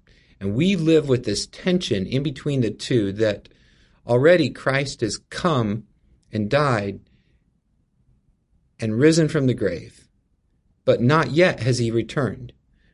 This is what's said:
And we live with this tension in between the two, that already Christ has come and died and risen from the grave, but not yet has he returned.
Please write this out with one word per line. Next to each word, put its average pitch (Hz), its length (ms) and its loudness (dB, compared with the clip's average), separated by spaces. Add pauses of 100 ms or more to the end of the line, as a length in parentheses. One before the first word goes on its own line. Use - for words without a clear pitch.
(420)
And 101 140 -4
we 185 200 2
live 156 320 2
with 127 160 0
this 101 240 -4
tension 180 580 -2
in 131 180 -4
between 143 360 -4
the 113 120 0
two, 104 420 -2
that 107 340 -2 (580)
already 143 440 4
Christ 135 500 -4
has 107 180 -4 (120)
come 120 560 -2 (440)
and 107 200 -4
died 110 500 0 (1800)
and 110 180 -2
risen 160 300 4
from 143 180 0
the 123 60 2
grave, - 560 -6 (720)
but 120 180 2
not 139 300 2
yet 165 300 2
has 120 180 0
he 117 100 0
returned. 120 600 -4 (420)